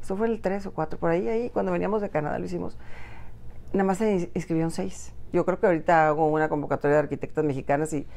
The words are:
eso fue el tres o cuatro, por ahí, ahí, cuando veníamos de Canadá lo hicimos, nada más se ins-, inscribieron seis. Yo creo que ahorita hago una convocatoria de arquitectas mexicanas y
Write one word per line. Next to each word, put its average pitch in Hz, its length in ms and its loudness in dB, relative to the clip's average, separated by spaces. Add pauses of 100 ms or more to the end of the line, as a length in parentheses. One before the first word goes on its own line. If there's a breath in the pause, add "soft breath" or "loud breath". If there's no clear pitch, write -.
eso 190 140 -2
fue 220 120 0
el 226 140 -2
tres 196 240 -2
o - 60 -8
cuatro, 156 260 -2
por 170 120 2
ahí, 180 160 2
ahí, 233 240 0
cuando 190 220 0
veníamos 185 300 0
de 202 80 -4
Canadá 147 280 -2
lo 180 60 -4
hicimos, 180 320 -6 (960 loud breath)
nada 196 120 2
más 190 140 2
se 214 160 2
ins-, 175 200 0
inscribieron 165 360 0
seis. - 420 -6 (200)
Yo 175 120 4
creo 180 140 0
que - 80 2
ahorita 165 400 6
hago 156 220 4
una 156 200 2
convocatoria 147 500 2
de 151 40 4
arquitectas 143 420 -2
mexicanas 143 500 0
y 139 120 -4 (100)